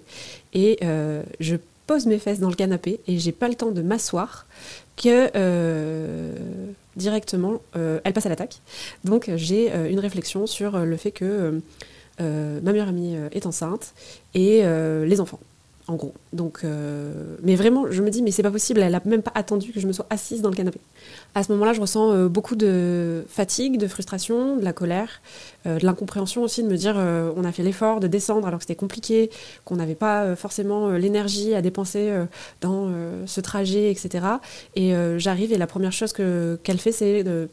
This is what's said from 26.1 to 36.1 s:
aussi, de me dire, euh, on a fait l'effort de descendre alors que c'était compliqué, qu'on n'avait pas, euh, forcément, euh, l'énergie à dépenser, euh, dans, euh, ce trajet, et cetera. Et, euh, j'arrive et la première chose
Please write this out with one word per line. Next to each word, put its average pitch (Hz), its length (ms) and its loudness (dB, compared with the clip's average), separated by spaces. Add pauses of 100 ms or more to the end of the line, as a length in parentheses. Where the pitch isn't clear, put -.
aussi, 233 200 -2
de 220 60 0
me 190 80 2
dire, 196 200 0
euh, 170 400 0
on 180 80 -2
a 175 80 -2
fait 175 100 -4
l'effort 214 380 2
de 190 60 0
descendre 202 400 0
alors 170 120 -2
que - 60 -10
c'était 170 120 -6
compliqué, 220 540 0 (340)
qu'on 185 120 -4
n'avait 160 180 -2
pas, 208 300 2
euh, 180 120 0
forcément, 202 520 -2
euh, 185 100 2
l'énergie 202 560 0
à 190 80 2
dépenser, 196 480 0
euh, 180 160 0 (340)
dans, 190 280 0
euh, 180 380 -4
ce 190 140 -6
trajet, 202 500 0
et 196 40 2
cetera. 185 480 -2 (340)
Et, 185 180 4
euh, 170 240 2
j'arrive 190 340 0
et 208 60 2
la 175 80 2
première 190 260 -2
chose 214 200 -2